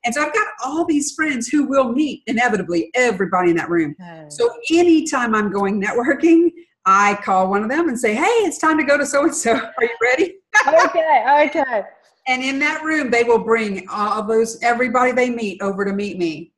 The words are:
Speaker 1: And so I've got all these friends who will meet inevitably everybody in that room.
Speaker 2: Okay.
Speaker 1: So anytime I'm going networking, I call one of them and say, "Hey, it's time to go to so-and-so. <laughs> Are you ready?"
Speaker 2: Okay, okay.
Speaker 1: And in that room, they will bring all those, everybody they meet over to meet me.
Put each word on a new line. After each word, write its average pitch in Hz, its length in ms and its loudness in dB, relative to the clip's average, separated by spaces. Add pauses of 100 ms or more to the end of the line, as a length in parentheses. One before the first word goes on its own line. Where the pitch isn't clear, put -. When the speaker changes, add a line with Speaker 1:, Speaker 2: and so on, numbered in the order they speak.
Speaker 1:
And 240 80 -2
so 294 80 -2
I've 302 120 -4
got - 140 -2 (160)
all 302 220 -4
these 294 280 -2
friends 285 340 -4
who 294 180 0
will 262 280 0
meet 277 340 -4
inevitably 185 680 -2
everybody 185 580 0
in 170 60 2
that 156 120 -6
room. 160 320 -2
Speaker 2:
Okay. 165 280 -18
Speaker 1:
So - 200 0 (220)
anytime 311 640 2
I'm 208 180 0
going 202 300 -2
networking, 320 680 2 (340)
I 202 380 4
call 185 260 2
one 202 140 0
of 214 60 -4
them 320 200 0
and 247 100 -4
say, 220 160 0
"Hey, 277 80 0 (240)
it's 294 100 -6
time 311 200 2
to 311 60 0
go 285 140 2
to 285 80 0
so-and-so. 285 480 0
<laughs> - 240 -6
Are 247 60 0
you 233 180 -4
ready?" 262 340 0 (320)
Speaker 2:
Okay, 302 800 4
okay. 254 360 -2 (440)
Speaker 1:
And 254 160 -2
in 269 160 -4
that 302 240 -2
room, 311 260 -2
they 233 140 2
will 226 160 4
bring 214 500 -2
all 185 340 -4
those, 226 380 -2
everybody 247 500 0
they 247 180 0
meet 226 320 -6
over 196 240 -4
to 196 80 -4
meet 202 240 -6
me. 165 400 -6